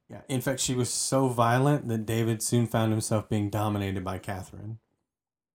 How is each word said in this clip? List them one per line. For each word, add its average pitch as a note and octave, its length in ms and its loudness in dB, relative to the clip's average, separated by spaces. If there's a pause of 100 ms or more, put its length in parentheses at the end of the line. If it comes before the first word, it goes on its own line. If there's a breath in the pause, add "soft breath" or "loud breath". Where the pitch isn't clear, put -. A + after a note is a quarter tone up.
yeah, G#2 200 -16
in C3 120 0
fact, C3 180 -2
she C3 160 0
was B2 180 0
so C3+ 360 2
violent B2 580 2
that A2+ 200 -2
David A2+ 360 0
soon A#2+ 240 2
found A2+ 240 2
himself G#2+ 380 0
being G#2 200 0
dominated G2+ 540 -2
by F#2 160 -6
Catherine. G2+ 640 -10 (760)